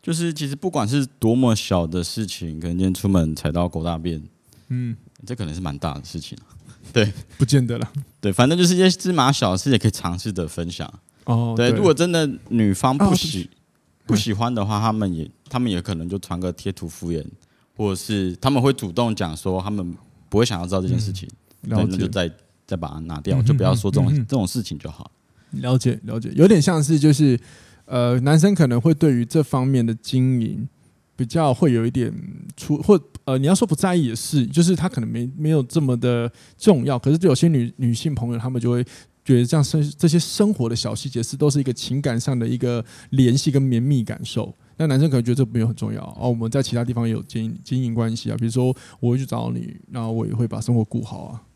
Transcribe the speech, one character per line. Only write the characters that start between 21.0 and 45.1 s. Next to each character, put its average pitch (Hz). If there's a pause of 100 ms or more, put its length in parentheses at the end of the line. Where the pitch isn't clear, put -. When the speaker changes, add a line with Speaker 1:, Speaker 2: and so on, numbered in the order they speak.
Speaker 1:
情。 92 (340)
Speaker 2:
嗯， -
了 110
解。 110
Speaker 1:
对， 90
那 92
就 -
再， 87 (340)
再 98
把 82
它 78
拿 82
掉， 98
Speaker 2:
嗯 120
哼， -
Speaker 1:
就 135
不 127
要 92
说 104
这 117
种， 127
Speaker 2:
嗯 143
哼。 -
Speaker 1:
这 127
种 98
事 113
情 76
就 78
好。 - (400)
Speaker 2:
了 131
解， 123
了 117
解。 -
有 160
点 196
像 165
是 151
就 151
是， 135 (500)
呃， 123
男 147
生 196
可 160
能 120
会 160
对 147
于 120
这 156
方 131
面 131
的 113
经 127
营 110 (480)
比 127
较 151
会 143
有 113
一 123
点 120 (440)
出-， -
或， 196 (240)
呃， 131
你 135
要 190
说 220
不 156
在 180
意 156
也 113
是， 127
就 147
是 175
他 160
可 143
能 113
没， 120
没 151
有 156
这 156
么 127
的 120 (260)
重 151
要。 135
可 135
是 160
有 160
些 170
女， 120
女 120
性 143
朋 120
友， 117
她 117
们 127
就 120
会 123 (400)
觉 127
得 123
这 165
样 147
生-， 151 (140)
这 170
些 165
生 208
活 117
的 117
小 110
细 -
节 120
是， 139
都 147
是 143
一 -
个 127
情 131
感 120
上 127
的 113
一 120
个 120 (260)
联 131
系 147
跟 135
绵 123
密 131
感 107
受。 107 (260)
那 160
男 131
生 160
可 135